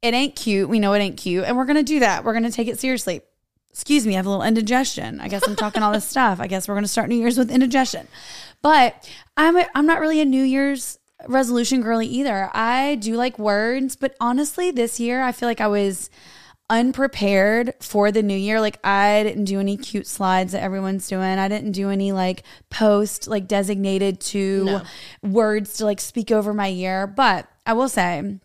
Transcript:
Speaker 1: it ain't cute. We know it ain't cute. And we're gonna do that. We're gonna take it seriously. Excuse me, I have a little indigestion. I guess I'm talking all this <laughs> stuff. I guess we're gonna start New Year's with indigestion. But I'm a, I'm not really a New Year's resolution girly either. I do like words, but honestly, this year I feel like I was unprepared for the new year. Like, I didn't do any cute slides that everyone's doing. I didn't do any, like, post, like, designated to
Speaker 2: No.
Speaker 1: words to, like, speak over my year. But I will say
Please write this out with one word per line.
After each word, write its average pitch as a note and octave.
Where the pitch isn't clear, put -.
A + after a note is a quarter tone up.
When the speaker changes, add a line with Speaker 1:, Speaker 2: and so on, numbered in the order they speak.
Speaker 1:
it A#3
ain't C#4
cute. G3
We A3+
know G3+
it G#3
ain't G3
cute. F#3
And B3
we're C4
gonna D4
do D4
that. G#3
We're A3
gonna A3+
take A3+
it A#3
seriously. A#3+
Excuse G3
me, G3+
I -
have F#3
a G3
little G3
indigestion. A3+
I -
guess G3
I'm G#3
talking G#3+
all G#3
this G#3
<laughs> -
stuff. A3
I -
guess F#3
we're G#3
gonna G#3
start G#3+
New A#3+
Year's A#3
with B3
indigestion. B3+
But C#4+
I'm E4
a, F4
I'm D4
not E4
really D#4
a D#4
New C4
Year's C4+
resolution B3
girly A3+
either. A#3+
I C4
do A3+
like B3
words, A3+
but C4
honestly, D4
this A#3
year A#3+
I B3+
feel A#3+
like A3+
I G#3+
was G3+
unprepared A#3
for G#3
the A3
new G3+
year. G#3
Like, G#3+
I G3+
didn't G#3+
do G3
any G3
cute G#3
slides F#3
that G3
everyone's F#3+
doing. F#3+
I F#3+
didn't G#3
do G3
any, G3
like, F#3
post, G#3
like, G3
designated G3
to G3
Speaker 2:
No. G3
Speaker 1:
words G#3+
to, A3
like, G#3
speak -
over G#3+
my G#3
year. F#3
But G3+
I A3+
will B3
say F#3+